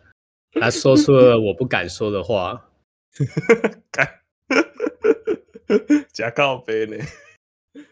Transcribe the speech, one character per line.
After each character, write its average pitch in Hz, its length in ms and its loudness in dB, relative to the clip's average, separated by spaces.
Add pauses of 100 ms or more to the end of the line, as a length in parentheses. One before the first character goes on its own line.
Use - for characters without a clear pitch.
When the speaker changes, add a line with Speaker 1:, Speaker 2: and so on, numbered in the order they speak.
(600)
Speaker 1:
他 113 120 2
说 - 240 4
出 147 180 4
了 123 260 6
我 104 140 -2
不 127 120 -6
敢 98 220 -4
说 107 220 -6
的 98 140 -4
话。 98 460 -6 (440)
Speaker 2:
<laughs> - 800 -2
干。 135 160 -2 (400)
<laughs> - 1700 -2
假 113 180 -8
靠 135 260 -2
背 110 280 -6
呢。 107 120 -12 (920)